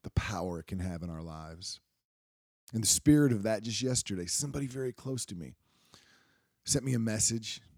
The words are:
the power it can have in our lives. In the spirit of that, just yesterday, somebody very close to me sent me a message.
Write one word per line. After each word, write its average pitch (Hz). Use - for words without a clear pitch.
the 92
power 87
it -
can 95
have 90
in 87
our 80
lives. 80
In 113
the 104
spirit 147
of 101
that, 110
just 110
yesterday, 113
somebody 139
very 127
close 135
to 104
me 76
sent 131
me 131
a 117
message. 113